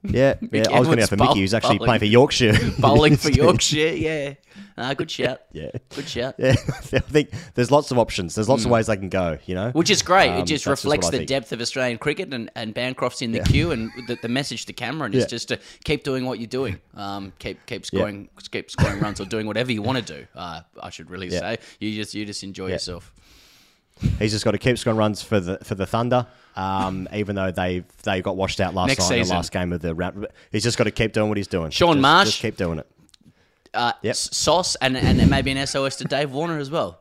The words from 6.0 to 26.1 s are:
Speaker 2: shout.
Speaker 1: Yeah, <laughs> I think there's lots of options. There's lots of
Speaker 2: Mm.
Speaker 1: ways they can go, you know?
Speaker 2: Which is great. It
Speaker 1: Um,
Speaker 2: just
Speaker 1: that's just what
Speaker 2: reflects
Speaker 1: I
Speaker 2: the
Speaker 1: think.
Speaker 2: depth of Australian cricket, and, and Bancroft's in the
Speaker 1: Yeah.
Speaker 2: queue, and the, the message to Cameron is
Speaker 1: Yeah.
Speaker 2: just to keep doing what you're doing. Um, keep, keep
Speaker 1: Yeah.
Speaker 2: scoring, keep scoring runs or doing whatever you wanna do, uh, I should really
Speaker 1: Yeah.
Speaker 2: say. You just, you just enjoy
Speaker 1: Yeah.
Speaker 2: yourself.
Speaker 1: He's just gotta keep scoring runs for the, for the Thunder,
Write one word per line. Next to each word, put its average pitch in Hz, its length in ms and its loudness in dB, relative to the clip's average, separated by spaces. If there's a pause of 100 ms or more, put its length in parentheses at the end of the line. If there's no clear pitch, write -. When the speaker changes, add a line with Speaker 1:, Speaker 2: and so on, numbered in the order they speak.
Speaker 2:
shout. - 300 -6
Speaker 1:
Yeah, 131 120 4
<laughs> - 180 2 (240)
I - 80 2
think 147 300 2 (240)
there's 120 180 2
lots 147 180 4
of 123 80 2
options. 95 380 -2
There's 107 120 0
lots 123 140 4
of 123 60 0
Speaker 2:
Mm. 120 60 6
Speaker 1:
ways 113 120 4
they 110 100 0
can 95 120 -6
go, 87 360 0
you 92 120 -6
know? 104 160 -2
Speaker 2:
Which 170 180 2
is 196 120 2
great. 175 280 4
It 90 120 -2
Speaker 1:
Um, - 40 -2
Speaker 2:
just 147 180 -2
Speaker 1:
that's - 180 0
just - 20 -10
what - 80 2
Speaker 2:
reflects 90 160 2
Speaker 1:
I - 20 2
Speaker 2:
the 131 80 -2
Speaker 1:
think. 78 100 -4
Speaker 2:
depth 135 220 -4
of 113 100 -8
Australian 120 380 -2
cricket, 147 340 -4
and, 117 220 -8
and 113 180 -8
Bancroft's 127 480 -4
in 117 120 -4
the 117 60 -2
Speaker 1:
Yeah. - 60 -4
Speaker 2:
queue, 160 280 4
and 113 180 -4 (160)
the, 120 160 -6
the 117 60 -6
message 127 380 -4
to 98 60 -14
Cameron 120 420 -6
is 123 80 4
Speaker 1:
Yeah. 104 40 0
Speaker 2:
just - 220 -8
to 123 100 -4 (240)
keep 147 220 -2
doing 131 220 -2
what 120 120 -6
you're 117 80 -8
doing. 113 320 -4 (160)
Um, 98 460 -10
keep, - 260 -12
keep 95 160 -10 (100)
Speaker 1:
Yeah. 95 60 -2
Speaker 2:
scoring, 101 300 -6 (240)
keep - 180 -8
scoring 101 300 0
runs 101 200 -4
or 98 40 -6
doing 107 240 -4
whatever 120 240 -2
you 107 100 -2
wanna 123 200 -2
do, 78 240 -14 (100)
uh, 82 240 -10 (200)
I - 100 -12
should 80 200 -18
really 90 160 -10
Speaker 1:
Yeah. 87 140 -4
Speaker 2:
say. 107 180 -4 (220)
You 107 160 -4
just, 107 180 -8
you 104 100 -6
just 101 200 -10
enjoy 92 240 -8
Speaker 1:
Yeah. 92 60 -4
Speaker 2:
yourself. - 380 -10 (1080)
Speaker 1:
He's 107 100 2
just 107 140 -2
gotta 104 140 2
keep 123 200 2
scoring 110 180 0
runs 107 260 0
for 104 180 2
the, 90 240 -4
for 113 100 -6
the 95 120 -4
Thunder, 120 380 0 (300)